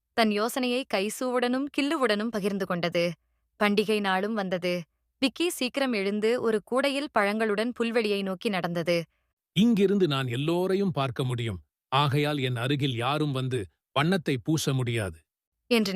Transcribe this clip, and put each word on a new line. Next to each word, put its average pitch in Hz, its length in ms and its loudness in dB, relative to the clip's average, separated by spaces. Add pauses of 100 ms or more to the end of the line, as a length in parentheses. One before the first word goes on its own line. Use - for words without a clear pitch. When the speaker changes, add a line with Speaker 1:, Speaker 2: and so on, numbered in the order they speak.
(160)
Speaker 1:
தன் 214 240 4
யோசனையை 247 420 -2 (120)
கைசுவுடனும் 247 720 -2 (100)
கில்லுவுடனும் 247 600 0
பகிர்ந்து 202 360 -2
கொண்டது. 175 340 0 (540)
பண்டிகை 208 380 2 (100)
நாளும் 202 320 0
வந்தது. 180 340 -2 (480)
பிக்கி 330 260 0 (100)
சீக்கிரம் 254 440 -2
எழுந்து 208 300 0 (160)
ஒரு 214 120 2 (100)
கூடையில் 277 480 0
பழங்களுடன் 214 600 0
புல்வெளியை 220 480 0
நோக்கி 190 280 -4
நடந்தது. 170 420 0 (580)
Speaker 2:
"இங்கிருந்து 196 580 4
நான் 131 240 -2
எல்லோரையும் 180 600 0
பார்க்க 131 300 -2
முடியும். 113 300 -4 (320)
ஆகையால் 147 560 2
என் 120 180 -4
அருகில் 139 300 0 (100)
யாரும் 147 340 0
வந்து 127 220 -2 (340)
வண்ணத்தை 156 500 2
பூச 151 320 0
முடியாது" 113 420 -4 (500)
Speaker 1:
என்று 220 260 4